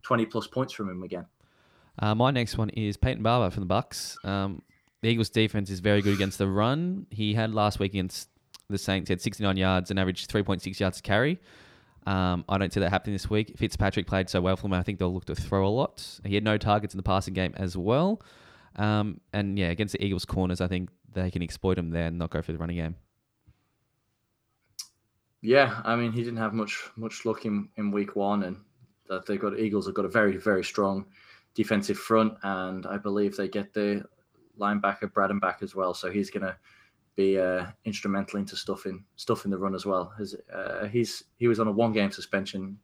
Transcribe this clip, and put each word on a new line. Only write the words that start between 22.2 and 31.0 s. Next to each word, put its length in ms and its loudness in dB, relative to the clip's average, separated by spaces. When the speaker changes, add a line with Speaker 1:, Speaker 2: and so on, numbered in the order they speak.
Speaker 2:
go 120 -2
for 120 -4
the 60 -6
running 180 -4
game. 180 -2
Speaker 1:
Yeah, 420 4
I 140 2
mean, 160 0
he 100 0
didn't 160 -6
have 140 0
much, 280 -2
much 300 -8
luck 200 -2
in, 300 0
in 160 -2
week 240 -2
one, 280 2
and 140 -6
that 160 -6
they've 140 -2
got, 200 -2
Eagles 260 0
have 100 -6
got 100 0
a 40 -2
very, 280 4
very 260 2
strong 420 0